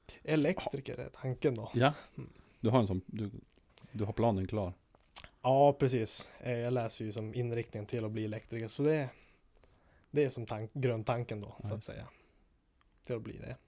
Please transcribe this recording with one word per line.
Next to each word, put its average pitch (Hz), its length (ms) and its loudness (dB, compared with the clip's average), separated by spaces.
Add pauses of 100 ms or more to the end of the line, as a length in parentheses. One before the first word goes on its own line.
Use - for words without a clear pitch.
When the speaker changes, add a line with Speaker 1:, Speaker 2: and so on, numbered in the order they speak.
(240)
Speaker 1:
Elektriker 143 760 0
är 131 100 -10
tanken 127 460 0
då. 107 180 -8
Speaker 2:
Ja. 131 200 6 (240)
Speaker 1:
Mm. - 120 -12 (300)
Speaker 2:
Du 113 100 2
har 127 100 8
en 107 80 4
sån, 92 180 0
du, 107 260 -6 (600)
du 110 120 -4
har 104 100 -2
planen 101 340 2
klar. 98 260 -2 (680)
Speaker 1:
Ja, 135 320 8
precis. 127 560 0 (100)
Eh, 123 180 -2
jag 120 160 0
läser 113 320 -2
ju 107 60 -4
som 107 220 -6
inriktning 117 520 -4
till 113 200 -2
att 107 60 -4
bli 110 140 -2
elektriker, 113 420 -6
så 143 160 -2
det, 147 260 2 (1040)
det 147 120 4
är 135 60 2
som 117 160 -8
tank-, 110 280 -8
grundtanken 117 680 0
då, - 180 -12
Speaker 2:
Ja, 107 100 -6
Speaker 1:
så 95 40 -4
att 101 40 -2
Speaker 2:
just 107 100 -12
det. - 60 -10
Speaker 1:
säga. - 140 -12 (960)
Till 123 120 -4
att 110 60 -4
bli 113 160 -10
det. 117 200 -10 (100)